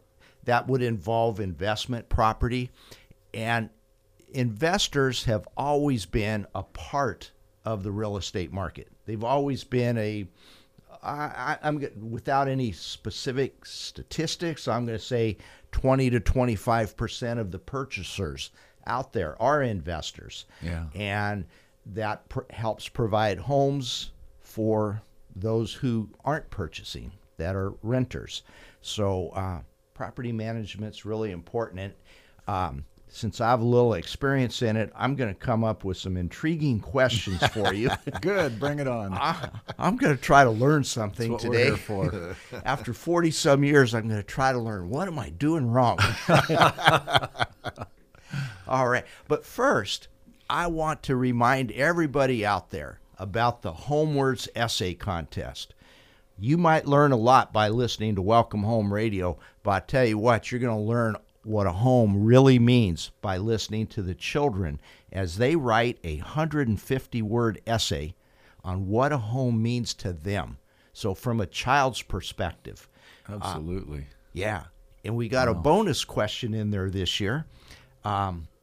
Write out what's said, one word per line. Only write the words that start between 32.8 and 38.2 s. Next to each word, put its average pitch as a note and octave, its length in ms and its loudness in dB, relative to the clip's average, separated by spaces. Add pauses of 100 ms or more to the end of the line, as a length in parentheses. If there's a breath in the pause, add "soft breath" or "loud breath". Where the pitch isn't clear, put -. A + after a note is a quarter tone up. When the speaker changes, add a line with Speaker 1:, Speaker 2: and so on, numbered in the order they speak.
Speaker 1:
since - 320 -8
I A#2 100 2
have B2 120 4
a A#2 40 2
little A#2+ 280 4
experience C3 680 -2
in A2 140 2
it, A2 200 -2
I'm C3 200 -2
gonna B2 180 -4
come A2+ 300 0
up A2 220 -2
with F#2+ 120 -4
some F#2 200 -4
intriguing C#3+ 640 -2
questions A#2+ 640 2
for G2+ 260 0
you. A2 160 0 (160)
Speaker 2:
<laughs> B2 160 -8